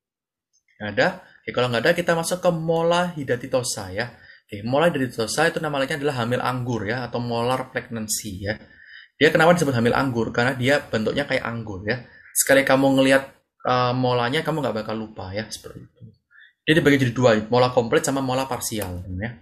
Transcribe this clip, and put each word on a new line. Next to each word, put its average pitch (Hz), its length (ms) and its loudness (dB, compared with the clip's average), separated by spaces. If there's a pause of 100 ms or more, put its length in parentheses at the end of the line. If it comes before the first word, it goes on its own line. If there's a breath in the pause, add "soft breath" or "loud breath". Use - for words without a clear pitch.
(800)
Nggak 104 160 -6
ada? 147 120 2 (120)
Oke, - 320 -14
kalau 123 160 0
nggak 117 160 0
ada, 165 80 4
kita 170 240 0
masuk 175 240 -4
ke 180 80 2
mola 170 640 0
hidatitosa 123 800 -4
ya. 117 240 -6 (320 loud breath)
Oke, 101 160 -12
mola 143 240 2
hidatitosa 143 640 0
itu 170 80 -4
nama 147 160 -4
lainnya 139 240 -2
adalah 135 240 -2
hamil 120 160 -2
anggur 120 480 -2
ya, - 160 -4
atau - 160 -6
molar 120 480 -2
pregnancy 107 800 -8
ya. 110 80 -4 (640 loud breath)
Dia 147 80 6
kenapa 165 240 6
disebut 143 240 2
hamil 117 160 2
anggur? 117 400 0
Karena 127 240 0
dia 135 240 2
bentuknya 110 480 -2
kayak 131 160 -2
anggur 107 400 -8
ya. 123 160 -2 (320 loud breath)
Sekali 135 320 4
kamu 135 320 4
ngelihat, 135 280 4 (440)
eh, 123 240 2
molanya, 123 480 0
kamu 151 240 -4
nggak 110 160 -2
bakal 110 160 -6
lupa 101 400 -10
ya, 110 160 -6
seperti - 320 -16
itu. - 160 -20 (640 soft breath)
Dia 160 160 4
dibagi 143 160 6
jadi 123 160 2
dua, 120 240 6 (160)
mola 123 240 6
komplit 131 320 2
sama 135 160 -2
mola 131 240 -2
parsial, 95 560 -6
ya. 98 380 -8